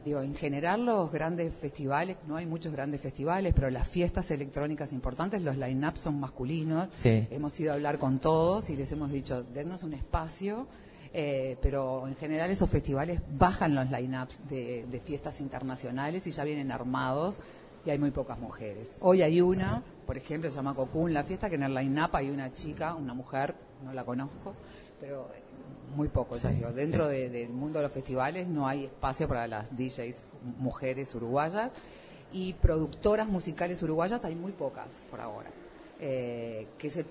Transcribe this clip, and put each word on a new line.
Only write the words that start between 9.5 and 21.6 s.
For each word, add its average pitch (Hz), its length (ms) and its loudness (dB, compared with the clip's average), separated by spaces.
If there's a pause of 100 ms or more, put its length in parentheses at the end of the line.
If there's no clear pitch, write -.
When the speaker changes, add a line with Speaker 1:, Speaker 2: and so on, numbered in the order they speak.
Speaker 1:
un 160 100 -6
espacio", 170 760 -2 (460)
eh, 135 480 0
pero 131 460 2
en 135 100 -4
general 160 340 0
esos 190 180 4
festivales 156 520 2 (160)
bajan 180 360 6
los 131 160 2
line-ups 127 600 -4
de, 123 420 -4
de 123 80 -6
fiestas 147 400 -6
internacionales 131 880 -4
y 160 40 -4
ya 147 120 -4
vienen 143 300 -2
armados 131 680 0 (460)
y 160 60 2
hay 143 80 2
muy 143 120 4
pocas 127 280 -4
mujeres. 110 600 -8
Hoy 190 220 10
hay 160 200 8
una, 190 420 4 (240)
por 131 100 -4
ejemplo, 156 320 -4
se 131 60 -6
llama 139 180 0
Cocoon 151 400 2
La 147 100 4
Fiesta, 190 260 -2
que 170 60 0
en 139 80 2